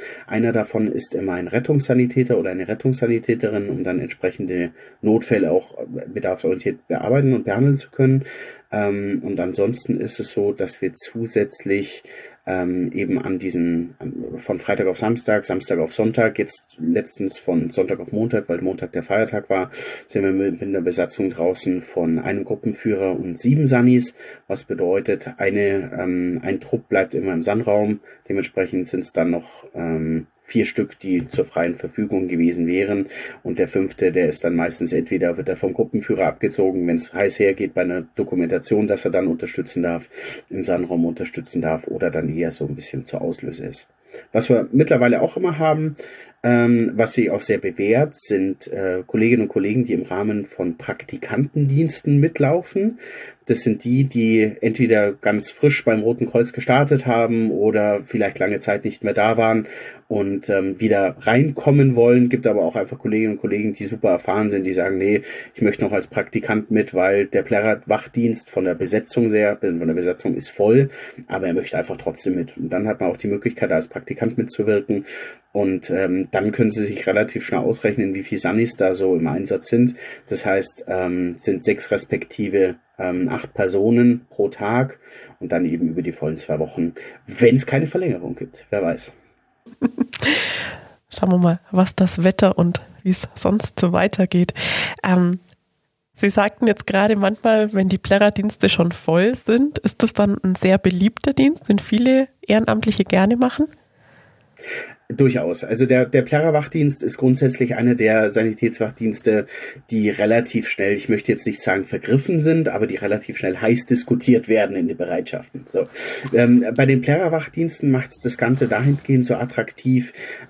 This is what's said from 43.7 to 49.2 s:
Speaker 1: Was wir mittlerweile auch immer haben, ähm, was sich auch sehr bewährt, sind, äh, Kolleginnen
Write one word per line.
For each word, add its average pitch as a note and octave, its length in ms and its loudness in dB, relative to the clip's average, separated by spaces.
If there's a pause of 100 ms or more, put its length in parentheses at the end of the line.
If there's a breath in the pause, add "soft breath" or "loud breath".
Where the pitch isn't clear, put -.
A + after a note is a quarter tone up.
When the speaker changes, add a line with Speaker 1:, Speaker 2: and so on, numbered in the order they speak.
Speaker 1:
Was A#2 180 0
wir A#2 220 4
mittlerweile B2 500 4
auch - 160 -2
immer F3 200 -2
haben, D#3 380 0 (460 loud breath)
ähm, A#2+ 540 4
was A2 180 0
sich A2 160 2
auch G2+ 100 -2
sehr G2+ 180 -2
bewährt, G#2 580 0
sind, F#2+ 500 -2
äh, F#2 400 -4
Kolleginnen A2+ 360 2